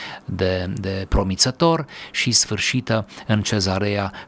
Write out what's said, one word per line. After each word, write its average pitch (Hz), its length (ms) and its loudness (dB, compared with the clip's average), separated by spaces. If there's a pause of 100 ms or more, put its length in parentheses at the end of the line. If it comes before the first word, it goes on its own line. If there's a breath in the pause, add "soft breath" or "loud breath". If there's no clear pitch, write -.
(240 loud breath)
de, 92 500 -2
de 95 340 -4
promițător, 127 760 2 (260 loud breath)
și - 200 0
sfârșită 113 720 2 (220 loud breath)
în 107 140 4
Cezarea 98 720 0 (160 loud breath)